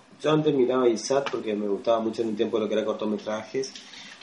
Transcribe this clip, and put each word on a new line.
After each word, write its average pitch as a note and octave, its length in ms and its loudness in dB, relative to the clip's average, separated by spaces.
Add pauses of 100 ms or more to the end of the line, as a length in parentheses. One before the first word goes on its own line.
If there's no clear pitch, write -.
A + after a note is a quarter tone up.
(220)
Yo D3 100 2
antes D3+ 240 4
miraba B2+ 340 4
ISAT C3+ 400 2
porque A2+ 240 -2
me G#2 140 -2
gustaba G#2+ 320 2
mucho A2+ 240 -2
en A2+ 60 -2
un G#2+ 60 -4
tiempo G#2+ 220 0
lo G#2+ 100 0
que G#2 60 -4
era G#2+ 100 2
cortometrajes. G#2+ 880 -4 (520)